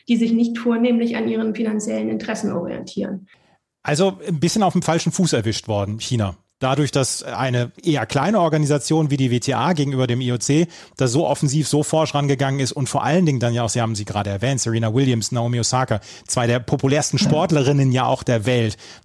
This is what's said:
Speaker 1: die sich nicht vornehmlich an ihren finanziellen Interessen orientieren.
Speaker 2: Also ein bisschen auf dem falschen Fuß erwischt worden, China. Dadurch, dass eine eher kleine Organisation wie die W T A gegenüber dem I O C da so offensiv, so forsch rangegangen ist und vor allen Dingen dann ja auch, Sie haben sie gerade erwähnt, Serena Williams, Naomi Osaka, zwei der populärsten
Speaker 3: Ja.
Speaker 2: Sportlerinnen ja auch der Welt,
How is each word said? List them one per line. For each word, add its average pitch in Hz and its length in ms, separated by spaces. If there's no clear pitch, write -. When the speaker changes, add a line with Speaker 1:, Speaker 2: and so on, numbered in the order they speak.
Speaker 1:
die 233 100
sich 226 160
nicht 233 260
vornehmlich 233 580
an 226 100
ihren 220 300
finanziellen 214 520
Interessen 214 440
orientieren. - 720
Speaker 2:
Also 190 340
ein 165 100
bisschen 175 240
auf 180 120
dem 180 80
falschen 165 280
Fuß 180 220
erwischt 113 340
worden, 104 320
China. 104 380
Dadurch, 135 320
dass - 320
eine 123 480
eher 143 240
kleine 180 340
Organisation 151 680
wie 139 80
die 131 120
W 120 100
T - 120
A 135 220
gegenüber 135 320
dem 123 160
I 123 100
O 120 60
C 156 300
da 131 120
so 135 180
offensiv, 143 420
so 147 140
forsch 160 320
rangegangen 139 460
ist 131 120
und 139 160
vor - 160
allen 165 220
Dingen 135 140
dann 120 120
ja 117 120
auch, 113 40
Sie 120 140
haben 113 140
sie 104 100
gerade 101 240
erwähnt, 120 300
Serena 113 340
Williams, 127 380
Naomi 120 260
Osaka, 120 420
zwei 120 200
der 120 140
populärsten 139 580
Speaker 3:
Ja. - 100
Speaker 2:
Sportlerinnen 143 640
ja 127 140
auch 127 160
der 113 240
Welt, 117 320